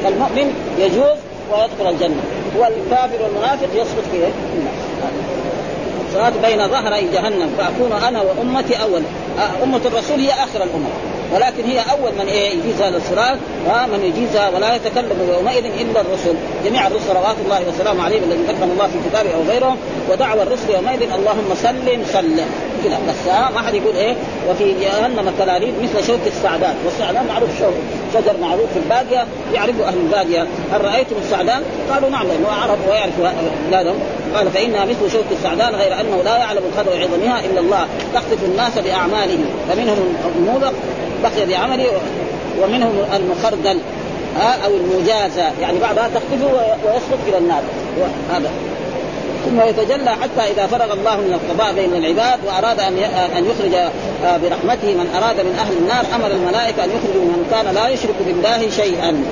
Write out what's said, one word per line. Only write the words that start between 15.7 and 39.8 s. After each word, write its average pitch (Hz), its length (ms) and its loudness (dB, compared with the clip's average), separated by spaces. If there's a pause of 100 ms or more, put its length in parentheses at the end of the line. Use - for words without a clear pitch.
الرسل. 175 340 0 (300)
جميع 214 220 2
الرسل 202 200 0
صلوات 196 280 2 (100)
الله 196 140 2 (100)
وسلامه 185 340 0
عليهم 190 200 2
الذين 170 200 0
ذكرهم 175 280 0
الله 190 160 2
في 175 220 -2
كتابه 202 260 2
أو 165 140 2
غيرهم، 254 280 2 (340)
ودعوى 220 300 2
الرسل 233 280 0
يومئذ: 220 320 0
"اللهم 202 480 0 (140)
سلم 247 400 0 (100)
سلم". 165 320 2 (380)
كده 165 140 0 (120)
بس، 175 220 -2
ها، 233 240 2
ما 233 60 0
حد 226 120 -2
يقول 208 220 2
إيه. 214 200 0 (340)
"وفي 190 320 2
جهنم 208 560 0
كلاليب 190 360 0 (100)
مثل 208 240 0
شوك 233 200 2
السعدان"، 165 480 0 (100)
والسعدان 220 420 0
معروف، 220 220 0 (100)
شوك، 190 140 2 (400)
شجر - 280 4
معروف 190 320 0
في 254 60 0
البادية، 240 460 0 (280)
يعرفه 226 340 0
أهل 185 100 0
البادية: 170 500 2 (260)
"هل 202 120 2
رأيتم 233 300 0 (100)
السعدان؟" 208 360 0 (320)
قالوا: 269 160 2
"نعم"، 240 180 -2
لأنه 180 200 0 (140)
عرف 214 180 2 (100)
ويعرف 202 240 2 (560)
بلادهم. 185 300 2 (360)
قال: 196 160 2
"فإنها 208 340 0
مثل 208 260 0
شوك 220 200 2
السعدان 208 440 0
غير 190 260 2
أنه 196 240 0
لا 226 120 2
يعلم 214 240 0 (160)
قدر 196 140 2
عظمها 180 480 2
إلا 185 200 0
الله، 175 280 2 (260)
تخطف 233 320 0
الناس 233 320 0
بأعمالهم، 185 680 0 (240)
فمنهم 196 460 2 (200)